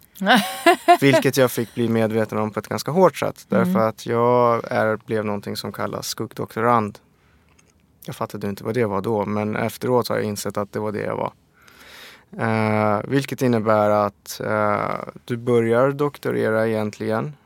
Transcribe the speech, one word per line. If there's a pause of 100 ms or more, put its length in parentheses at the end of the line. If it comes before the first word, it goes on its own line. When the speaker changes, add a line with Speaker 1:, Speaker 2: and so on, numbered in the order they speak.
(200)
Speaker 1:
<laughs>
Speaker 2:
Vilket
jag
fick
bli
medveten
om
på
ett
ganska
hårt
sätt.
Speaker 1:
Mm. (100)
Speaker 2:
Därför
att
jag
är,
blev
någonting
som
kallas
skuggdoktorand. (1040)
Jag
fattade
inte
vad
det
var
då,
men
efteråt
har
jag
insett
att
det
var
det
jag
var. (1080)
Eh,
vilket
innebär
att,
eh, (300)
du
börjar
doktorera
egentligen (100)